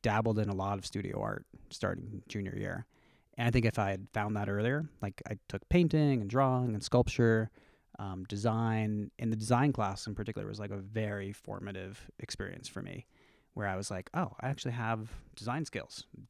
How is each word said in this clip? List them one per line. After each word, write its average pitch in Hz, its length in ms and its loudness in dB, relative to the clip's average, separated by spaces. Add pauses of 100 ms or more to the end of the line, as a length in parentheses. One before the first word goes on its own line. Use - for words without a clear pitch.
dabbled 110 380 4
in 107 100 2
a 98 60 0
lot 98 240 0
of 95 80 -8
studio 98 340 -4
art - 240 -4 (260)
starting 95 580 -4
junior 98 280 -4
year. 101 300 -6 (520)
And 120 100 2
I - 20 4
think 117 140 6
if 113 140 2
I 101 120 2
had 95 220 -4
found 107 240 0
that 101 120 -2
earlier, 120 400 0 (120)
like, 101 280 -6
I 107 100 -6 (100)
took - 200 -6
painting 151 520 6
and 101 80 -2
drawing 127 460 4
and 101 80 -2
sculpture, 113 680 4 (480)
um, 95 260 -6
design, 107 920 0
and 117 140 0
the 110 40 0
design 123 360 4
class 101 340 -2
in 107 80 -4
particular 104 340 -4
was, 101 100 -8
like, 104 120 -6
a 101 60 -4
very 101 560 -4
formative 98 840 -10
experience - 500 -8
for - 140 -8
me, 90 240 -10 (480)
where 104 120 -2
I 95 100 0
was 98 140 -6
like, 92 220 -8
"Oh, 170 280 -2
I 127 80 -2
actually 135 240 -4
have 113 380 -2 (240)
design 123 300 -4
skills. - 420 -10 (240)